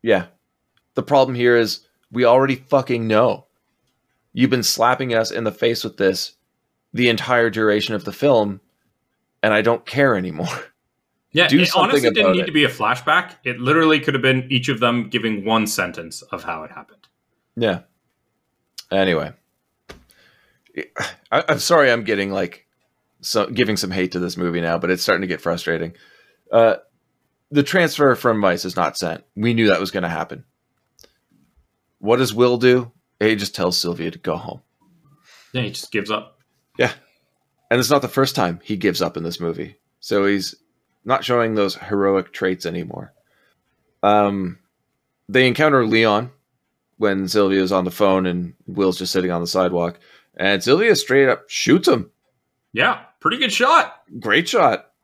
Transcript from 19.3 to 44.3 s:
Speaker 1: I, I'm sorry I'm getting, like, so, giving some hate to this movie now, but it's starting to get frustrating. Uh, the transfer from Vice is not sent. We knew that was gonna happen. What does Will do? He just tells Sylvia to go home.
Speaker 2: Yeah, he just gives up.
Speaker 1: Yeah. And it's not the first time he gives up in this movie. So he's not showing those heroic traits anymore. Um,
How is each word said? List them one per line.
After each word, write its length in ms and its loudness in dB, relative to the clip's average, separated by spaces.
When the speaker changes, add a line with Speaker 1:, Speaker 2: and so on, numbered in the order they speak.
Speaker 1:
I, 180 0
I'm 100 -2
sorry 320 4
I'm 140 0
getting, 280 -2
like, 340 -6
so, 260 -2
giving 300 0
some 140 -6
hate 220 -2
to 60 -6
this 180 -6
movie 240 -4
now, 180 0
but 120 -2
it's 120 0
starting 200 0
to 40 -6
get 140 -6
frustrating. 540 -4
Uh, 260 4
the 120 2
transfer 520 2
from 260 0
Vice 240 0
is 120 -8
not 200 -2
sent. 280 -8
We 180 0
knew 140 4
that 120 2
was 100 -4
gonna 180 -4
happen. 360 -8
What 180 2
does 180 0
Will 240 4
do? 320 4
He 160 2
just 180 -8
tells 240 -2
Sylvia 320 -4
to 80 -18
go 180 -4
home. 260 -12
Speaker 2:
Yeah, 100 -4
he 80 -6
just 220 -14
gives 180 -4
up. 300 -8
Speaker 1:
Yeah. 140 0
And 80 2
it's 120 0
not 120 4
the 60 -6
first 260 0
time 280 -2
he 140 -6
gives 240 -2
up 160 -4
in 60 -8
this 180 -8
movie. 360 -8
So 260 -2
he's 280 -2
not 200 -2
showing 300 0
those 220 0
heroic 560 -2
traits 340 -4
anymore. 460 -10
Um, 560 2